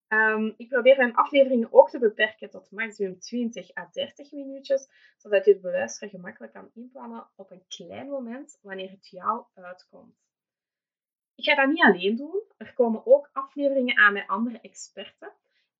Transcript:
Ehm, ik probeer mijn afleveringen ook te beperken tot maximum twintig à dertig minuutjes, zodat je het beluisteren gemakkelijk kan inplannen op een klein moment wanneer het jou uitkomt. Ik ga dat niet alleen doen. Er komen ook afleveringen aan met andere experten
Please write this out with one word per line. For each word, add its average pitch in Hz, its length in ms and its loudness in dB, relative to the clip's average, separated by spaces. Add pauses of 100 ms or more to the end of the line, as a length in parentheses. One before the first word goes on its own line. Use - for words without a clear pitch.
(120)
Ehm, 220 460 2
ik 240 120 -18
probeer 262 280 6
mijn 240 180 0
afleveringen 262 580 2
ook 262 160 10
te 285 100 -10
beperken 214 500 -2
tot - 220 -20
maximum 202 480 -8
twintig 233 580 -10
à - 140 -14
dertig 302 400 -12
minuutjes, 269 580 -6 (280)
zodat 202 280 -2
je 208 60 8
het 185 100 4
beluisteren 196 480 -6
gemakkelijk 196 440 -18
kan 196 200 -20
inplannen 233 640 -18
op 190 160 -20
een 180 160 -20
klein 208 400 -14
moment 269 540 -12
wanneer 190 280 -12
het - 180 -20
jou 208 460 -6
uitkomt. 180 640 -20 (1200)
Ik - 80 -16
ga 294 120 2
dat 269 120 2
niet 330 160 2
alleen 196 320 4
doen. 320 260 -8 (160)
Er - 160 -20
komen 220 320 0
ook 285 280 6
afleveringen 269 640 -2
aan 208 160 6
met 196 140 -8
andere 226 340 -4
experten - 680 -20 (480)